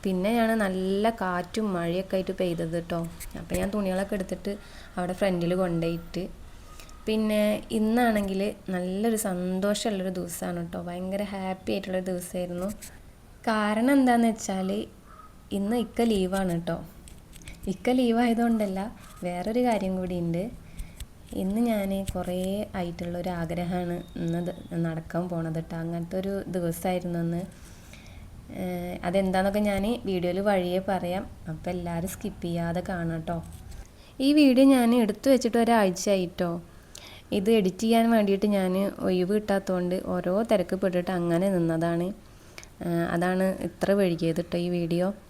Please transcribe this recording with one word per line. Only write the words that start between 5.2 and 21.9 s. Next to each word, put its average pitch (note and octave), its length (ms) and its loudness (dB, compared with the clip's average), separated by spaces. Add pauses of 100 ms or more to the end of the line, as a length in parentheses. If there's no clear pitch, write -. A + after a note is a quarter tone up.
ഫ്രണ്ടിൽ F3 400 2
കൊണ്ടുപോയിട്ട്, E3+ 640 -2 (840)
പിന്നെ G#3+ 360 2 (360)
ഇന്നാണെങ്കിൽ G#3+ 600 2 (340)
നല്ലൊരു G3 520 0
സന്തോഷമുള്ളൊരു F#3+ 920 -2
ദിവസമാണ് F3 460 -6
കേട്ടോ. F3 240 -8
ഭയങ്കര F#3 340 -4 (120)
ഹാപ്പി F#3+ 400 -4
ആയിട്ടുള്ളൊരു F#3 360 -4
ദിവസമായിരുന്നു. F3+ 580 -6 (840)
കാരണം G#3+ 480 2
എന്താണെന്ന് A#3 340 6
വെച്ചാൽ F#3+ 380 -4 (880)
ഇന്ന് G#3 260 0
ഇക്ക - 160 -4 (100)
ലീവാണ് F#3 480 2
കേട്ടോ. E3+ 200 -2 (960)
ഇക്ക - 160 0 (100)
ലീവായതുകൊണ്ടല്ല, A3+ 800 2 (480)
വേറൊരു G#3 420 0
കാര്യം F#3+ 300 0
കൂടിയുണ്ട്. F3 440 -2 (1000)
ഇന്ന് G3+ 160 0 (100)
ഞാൻ G3+ 200 0 (260)